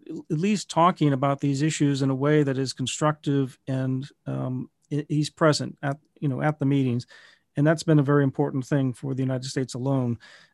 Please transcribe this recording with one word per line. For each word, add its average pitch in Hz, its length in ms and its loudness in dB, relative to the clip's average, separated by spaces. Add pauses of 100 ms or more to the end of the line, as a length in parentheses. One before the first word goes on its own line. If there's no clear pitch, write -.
(100)
at 160 280 -6
least 196 320 -2
talking 160 440 2
about 135 260 0
these 139 220 -2
issues 143 400 0
in 139 80 2
a 135 60 0
way 147 280 4
that 135 140 0
is 131 160 -2
constructive, 139 920 -2
and, 131 440 -4 (180)
um, 131 420 -6 (200)
he-, 147 180 -4
he's 147 220 -2
present - 520 0
at, 147 180 -6 (200)
you 156 80 -2
know, 135 140 -2
at 151 180 -2
the 139 60 0
meetings. 131 420 0 (480)
And 143 100 2
that's 160 180 2
been 156 160 4
a 143 40 6
very 143 220 4
important 139 420 -2
thing 135 240 0
for 135 220 -8
the 131 100 -4
United 131 220 -4
States 135 280 -6
alone, 127 460 -2 (340)